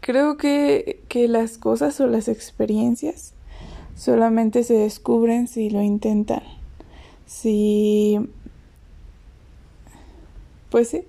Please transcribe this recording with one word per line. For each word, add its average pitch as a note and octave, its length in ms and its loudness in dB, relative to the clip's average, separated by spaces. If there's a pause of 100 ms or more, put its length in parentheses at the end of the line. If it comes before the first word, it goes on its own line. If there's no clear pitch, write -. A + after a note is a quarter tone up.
creo C#4+ 380 0
que, C#4+ 680 0
que A#3+ 200 2
las A3+ 300 0
cosas B3+ 420 0
o C4+ 60 2
las A3+ 220 0
experiencias A3+ 1040 -2 (600)
solamente A3+ 680 2
se A#3+ 80 0
descubren A#3 760 2
si G#3+ 200 -4
lo G3+ 140 0
intentan. G#3 600 0 (840)
Si, G#3 920 2 (2500)
pues A#3 180 4
sí E4+ 200 -6